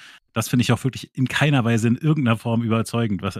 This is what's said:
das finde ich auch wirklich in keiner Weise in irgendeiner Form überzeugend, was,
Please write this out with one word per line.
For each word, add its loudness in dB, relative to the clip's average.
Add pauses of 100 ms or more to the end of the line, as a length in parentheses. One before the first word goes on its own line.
(340)
das -4
finde 2
ich 2
auch 0
wirklich -8
in -2
keiner 2
Weise 2
in 2
irgendeiner 2
Form -2
überzeugend, -2
was, -6